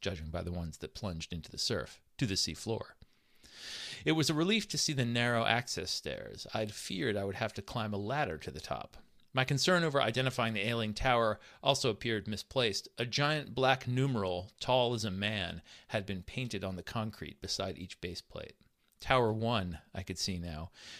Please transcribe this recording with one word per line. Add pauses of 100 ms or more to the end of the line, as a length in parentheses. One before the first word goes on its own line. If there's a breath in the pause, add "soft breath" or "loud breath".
judging
by
the
ones
that
plunged
into
the
surf, (160)
to
the
sea
floor. (1080 loud breath)
It
was
a
relief
to
see
the
narrow
access
stairs.
I'd
feared
I
would
have
to
climb
a
ladder
to
the
top. (380)
My
concern
over
identifying
the
ailing
tower (240 loud breath)
also
appeared
misplaced. (100)
A
giant
black
numeral, (100)
tall
as
a
man, (280 loud breath)
had
been
painted
on
the
concrete
beside
each
base
plate. (460)
Tower
one, (160)
I
could
see
now, (300 loud breath)